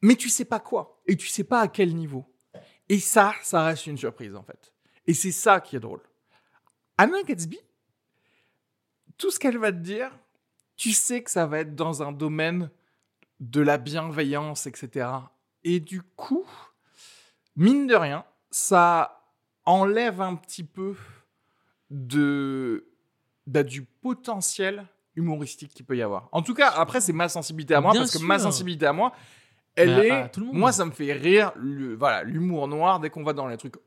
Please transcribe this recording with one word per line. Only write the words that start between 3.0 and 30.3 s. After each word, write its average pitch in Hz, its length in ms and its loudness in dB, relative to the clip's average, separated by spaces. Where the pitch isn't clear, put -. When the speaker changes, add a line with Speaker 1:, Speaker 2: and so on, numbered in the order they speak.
Speaker 1:
ça 170 220 0
reste 160 220 -4
une 147 120 -10
surprise, 117 360 -10
en 101 80 -16
fait. - 300 -20
Et - 60 2
c'est 185 200 0
ça 196 280 4
qui - 160 -12
est 123 40 -6
drôle. 101 200 -14
Anna 339 260 2
Gatsby, 175 360 -8
tout 381 120 -2
ce - 80 -4
qu'elle 240 200 -2
va 214 120 0
te 180 80 -6
dire, 208 320 -8
tu 226 160 -4
sais 240 300 -2
que - 80 -12
ça 170 160 0
va 151 120 -4
être 156 180 -8
dans 160 260 -4
un 143 80 -8
domaine 156 600 -4
de 131 220 -2
la 147 160 4
bienveillance, 147 920 -6
et 131 80 -12
cetera. 127 600 -8
Et 175 160 0
du 180 220 -8
coup, - 460 -6
mine 254 320 6
de 247 80 4
rien, 156 300 0
ça 175 800 2
enlève 196 560 2
un 185 140 -6
petit - 280 -14
peu 190 320 -10
de, 135 960 -2
bah, 143 160 0
du 135 200 -6
potentiel 202 1040 -6
humoristique 156 580 -6
qu'il 127 100 -20
peut 131 120 -4
y 120 60 -2
avoir. 101 300 -6
En 170 80 0
tout 233 140 -4
cas, 277 160 4
après, 165 300 0
c'est 175 120 -2
ma 170 160 0
sensibilité 160 460 -4
à 143 60 8
moi, 180 120 6
Speaker 2:
Bien 220 80 6
Speaker 1:
parce 254 120 0
que 165 60 -4
Speaker 2:
sûr. 160 80 -4
Speaker 1:
ma 196 120 4
sensibilité 180 480 0
à 143 60 4
moi, 214 200 0
elle 175 200 6
Speaker 2:
Mais 202 100 8
Speaker 1:
est, 233 40 6
Speaker 2:
à, 262 140 0
à - 40 -12
tout - 120 -10